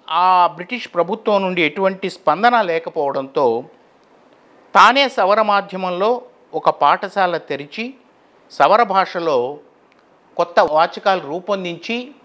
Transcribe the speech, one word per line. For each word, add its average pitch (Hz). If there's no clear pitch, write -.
ఆ 180
బ్రిటిష్ 180
ప్రభుత్వం 196
నుండి 180
ఎటువంటి 190
స్పందన 214
లేకపోవడంతో, 139
తానే 240
సవర 208
మాధ్యమంలో 196
ఒక 160
పాఠశాల 180
తెరిచి, 156
సవర 185
భాషలో 165
కొత్త 170
వాచకాలు 180
రూపొందించి, 185